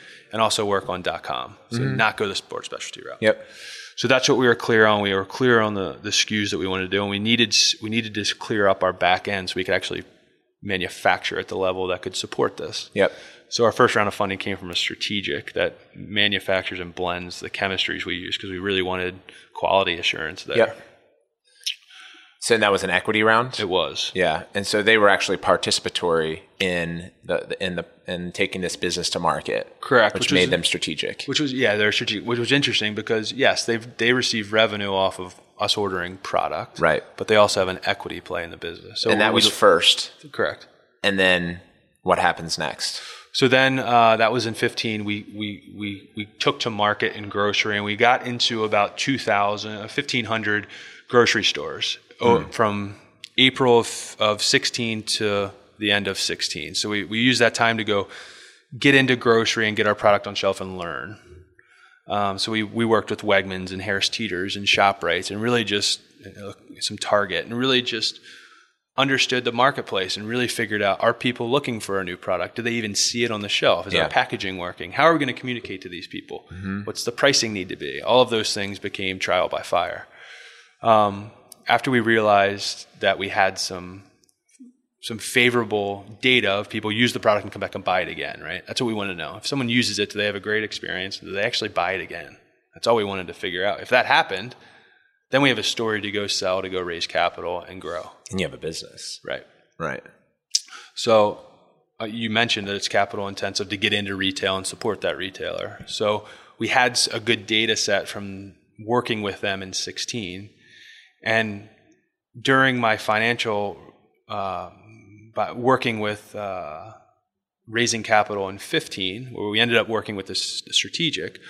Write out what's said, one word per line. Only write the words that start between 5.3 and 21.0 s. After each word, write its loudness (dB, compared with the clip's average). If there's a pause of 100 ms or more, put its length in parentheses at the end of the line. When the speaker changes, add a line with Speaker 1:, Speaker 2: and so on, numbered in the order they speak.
Speaker 1:
on 0
the, -4
the -10
S 2
K -2
Us -2
that -2
we -2
wanted -2
to -6
do, 2
and -2
we -2
needed 4
s-, 2
we -6
needed -2
to -2
clear 0
up 2
our 2
back 2
end -4
so -8
we -2
could 0
actually -4 (580)
manufacture 0
at -6
the -6
level -2
that -4
could -8
support -2
this. -10
Speaker 2:
Yep. 4 (380)
Speaker 1:
So 2
our 6
first 4
round 2
of -4
funding -2
came -4
from -12
a -6
strategic -4
that -2 (180)
manufactures 0
and -10
blends -6
the -10
chemistries -4
we -4
use -6
'cause -10
we -8
really 0
wanted -4 (360)
quality 2
assurance -4
there. 0
Speaker 2:
Yep. 2 (1600)